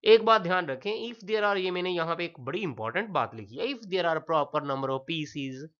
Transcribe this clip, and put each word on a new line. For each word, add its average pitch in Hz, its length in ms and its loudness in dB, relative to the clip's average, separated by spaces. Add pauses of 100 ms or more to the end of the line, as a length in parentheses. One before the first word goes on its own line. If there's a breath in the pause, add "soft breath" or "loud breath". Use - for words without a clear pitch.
एक 214 200 10
बात 220 180 6
ध्यान 175 240 0
रखें, 143 260 -4 (120)
if 233 200 -10
there 214 200 0
are, 202 120 2
ये 185 140 0
मैंने 180 200 -2
यहाँ 165 260 0
पे 175 80 -4
एक 165 160 -10
बड़ी 143 200 -6
इंपॉर्टेंट 139 500 -4
बात 123 240 0
लिखी 110 220 -14
है, 202 100 -4
if 262 220 -6
there 175 180 0
are 160 220 2
proper 147 360 0
number 135 260 -2
of 135 180 -2
P 165 100 -4 (100)
Cs 135 300 -8 (220)